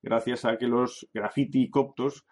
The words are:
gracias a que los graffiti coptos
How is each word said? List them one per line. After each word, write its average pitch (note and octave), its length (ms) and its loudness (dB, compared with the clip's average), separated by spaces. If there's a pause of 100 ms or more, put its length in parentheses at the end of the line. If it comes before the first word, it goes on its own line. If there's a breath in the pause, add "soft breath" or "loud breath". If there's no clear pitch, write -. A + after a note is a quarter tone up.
gracias A#2 440 -2
a A2+ 120 2
que A#2+ 100 -2
los A#2+ 460 0
graffiti A#2 560 0
coptos C#3 640 -2